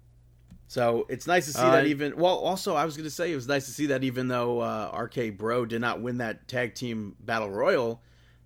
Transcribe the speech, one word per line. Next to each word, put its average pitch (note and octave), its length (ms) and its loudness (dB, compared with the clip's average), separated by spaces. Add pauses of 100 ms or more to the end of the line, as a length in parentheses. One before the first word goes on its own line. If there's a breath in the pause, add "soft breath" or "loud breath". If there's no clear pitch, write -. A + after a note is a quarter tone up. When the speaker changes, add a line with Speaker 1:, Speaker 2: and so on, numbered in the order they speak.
(680)
Speaker 1:
So A#2 420 0
it's - 180 -6
nice F3 180 4
to C#3+ 80 -6
see A#2+ 80 -2
that C3 220 8
Speaker 2:
Uh, D3 40 2
Speaker 1:
even, D3 280 -2
well, F3 200 4
also, F3+ 400 -2
I D3 100 2
was D3+ 120 -6
gonna D#3 120 -8
say E3+ 220 -4
it D#3 40 -2
was B2 120 -6
nice C#3 180 0
to B2+ 60 -12
see C#3+ 160 -2
that C3 160 2
even B2+ 240 -2
though, A#2+ 320 2
uh, A2+ 320 -2
R A#2 160 -4
K A#2 220 -2
Bro A2+ 380 0
did A#2 140 -2
not G#2+ 200 0
win A#2+ 160 -2
that A2+ 300 -4
tag B2 280 -2
team A2 440 -6
battle A2 300 -2
royal, A#2+ 520 2 (440 soft breath)